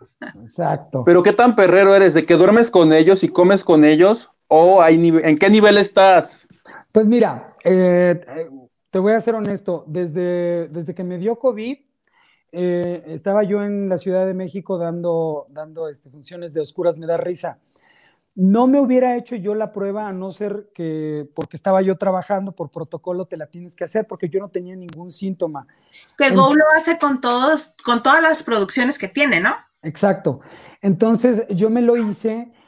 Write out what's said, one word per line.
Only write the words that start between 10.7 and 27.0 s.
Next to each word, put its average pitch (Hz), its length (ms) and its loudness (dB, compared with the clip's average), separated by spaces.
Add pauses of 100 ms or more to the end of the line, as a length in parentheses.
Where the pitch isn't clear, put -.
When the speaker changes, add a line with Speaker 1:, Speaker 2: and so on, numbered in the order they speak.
Speaker 1:
que 190 100 -12
me 180 140 -10
dio 220 200 -6
covid, 240 400 -6 (720)
eh, 175 560 -6
estaba 196 340 -4
yo 202 200 -4
en 202 260 -6
la 185 100 -4
Ciudad 185 280 -4
de 190 80 -6
México 185 440 -10
dando, 165 720 -6
dando, 156 380 -14
este, 143 220 -20
funciones 160 440 -18
de 160 60 -4
Oscuras 165 360 -4
Me 160 100 -16
Da 165 100 -2
Risa. 170 420 -8 (760)
No 202 320 2
me 269 140 2
hubiera 254 360 0
hecho 240 180 -10
yo 208 200 -6
la 214 180 -6
prueba 202 360 -8
a 196 40 -12
no 190 180 -12
ser 202 440 -12
que, 156 600 -8
porque 160 220 -12
estaba 190 260 -2
yo 190 140 -2
trabajando, 190 560 -6
por 160 180 -14
protocolo 175 560 -12
te 175 100 -14
la 156 100 -14
tienes 175 280 -20
que - 100 -12
hacer, 214 220 -6
porque 180 220 -10
yo 190 120 -6
no 202 100 -16
tenía 180 260 -12
ningún 175 340 -18
síntoma. 165 560 -10 (520)
Speaker 3:
Que 277 100 0
Speaker 1:
En- 220 80 -2
Speaker 3:
Go 269 180 4
lo 311 100 4 (100)
hace 330 240 -2
con 277 220 -2